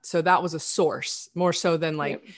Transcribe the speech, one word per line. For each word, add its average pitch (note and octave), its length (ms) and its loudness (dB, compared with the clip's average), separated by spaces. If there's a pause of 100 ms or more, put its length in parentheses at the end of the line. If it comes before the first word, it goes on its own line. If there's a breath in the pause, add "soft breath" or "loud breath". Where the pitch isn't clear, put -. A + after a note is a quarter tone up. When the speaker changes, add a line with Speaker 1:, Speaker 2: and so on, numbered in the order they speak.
Speaker 1:
So - 200 0
that F3 200 4
was E3+ 100 -4
a D#3 80 -6
source - 760 -2
more F3 200 2
so E3+ 240 2
than, D#3 180 -2
like, C#3+ 280 -4
Speaker 2:
Yep. - 0 - (140)